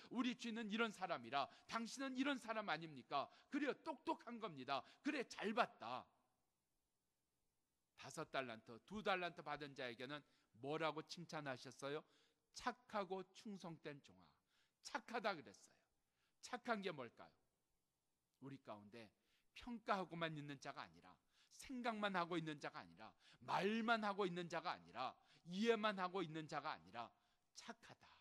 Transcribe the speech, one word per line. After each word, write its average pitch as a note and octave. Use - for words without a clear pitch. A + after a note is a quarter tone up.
"우리 B3
주인은 A3+
이런 A3
사람이라 C#3
당신은 B3+
이런 C4+
사람 G#3+
아닙니까? D3+
그래요, C#4
똑똑한 C#4
겁니다. C#3
그래, C#4+
잘 -
봤다." B2+
다섯 D#3
달란트, A#2
두 G#3
달란트 F3
받은 D3
자에게는 C3
뭐라고 D3+
칭찬하셨어요? C#3+
"착하고 G3
충성된 E3
종아." F2+
착하다 A3+
그랬어요. G#2+
착한 A#3+
게 F#3
뭘까요? A#2
우리 C3+
가운데 G#2+
평가하고만 E3+
있는 C#3+
자가 C#3+
아니라, F2
생각만 A3+
하고 E3+
있는 D3+
자가 D3+
아니라, E2+
말만 G#3+
하고 G3
있는 F3
자가 E3
아니라, G#2+
이해만 G#3+
하고 F3+
있는 D#3
자가 D3
아니라, G#2+
착하다, -